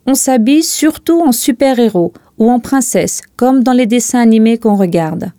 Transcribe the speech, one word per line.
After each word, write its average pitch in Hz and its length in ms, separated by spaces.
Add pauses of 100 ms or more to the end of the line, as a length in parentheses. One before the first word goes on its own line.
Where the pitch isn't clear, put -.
on - 80
s'habille 262 480
surtout 320 600
en 277 100
super-héros 233 800 (240)
ou 220 140
en 247 100
princesse, 233 640 (140)
comme 262 260
dans 254 100
les 247 140
dessins 240 340
animés 226 380
qu'on 214 180
regarde. 170 640